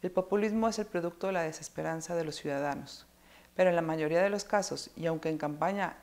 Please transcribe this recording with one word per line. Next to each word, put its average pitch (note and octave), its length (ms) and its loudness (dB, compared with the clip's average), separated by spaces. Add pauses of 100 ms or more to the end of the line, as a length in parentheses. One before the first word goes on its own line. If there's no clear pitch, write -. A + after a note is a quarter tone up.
El F3+ 100 -4
populismo G#3 580 2
es A3 100 0
el G#3 80 -2
producto E3+ 400 -4
de F#3+ 80 0
la F3 80 0
desesperanza D#3+ 720 -4
de E3 80 0
los D3+ 120 -6
ciudadanos, C#3+ 720 -4 (480)
pero F#3 140 6
en F3 80 4
la E3+ 60 2
mayoría D#3+ 400 2
de G3 80 4
los G3+ 140 -2
casos, - 520 0
y D#3+ 80 -8
aunque E3 240 0
en D#3 80 0
campaña D#3+ 680 -2